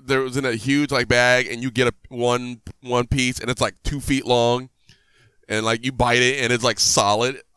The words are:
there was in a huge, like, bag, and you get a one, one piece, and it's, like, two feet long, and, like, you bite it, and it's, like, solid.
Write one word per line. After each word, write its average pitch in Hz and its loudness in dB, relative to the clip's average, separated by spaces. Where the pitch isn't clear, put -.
there 131 0
was 127 -6
in 135 -2
a 120 0
huge, 135 0
like, 120 0
bag, 123 4
and 117 -8
you 131 -6
get 123 0
a 117 0
one, 123 -2
one 123 -2
piece, 127 0
and 120 -4
it's, 123 -6
like, 107 -2
two 143 -4
feet 131 -2
long, 123 2
and, 107 -2
like, 117 -2
you 131 -2
bite 123 2
it, 131 2
and 120 0
it's, 120 0
like, 117 0
solid. 113 0